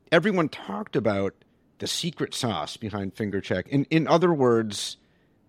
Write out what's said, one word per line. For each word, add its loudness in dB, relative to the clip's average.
everyone 4
talked -8
about 0
the -10
secret -6
sauce -4
behind -6
FingerCheck. -4
In, 0
in 2
other 4
words, 2